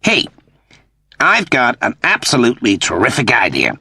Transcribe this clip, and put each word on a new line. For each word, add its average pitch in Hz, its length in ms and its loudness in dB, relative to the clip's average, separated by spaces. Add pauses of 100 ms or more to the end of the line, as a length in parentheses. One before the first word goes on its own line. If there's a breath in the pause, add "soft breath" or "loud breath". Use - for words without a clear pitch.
Hey, 214 240 -2 (960 soft breath)
I've 196 300 2
got 123 320 2
an - 200 -4
absolutely 123 760 0
terrific 107 540 -2
idea. 71 480 0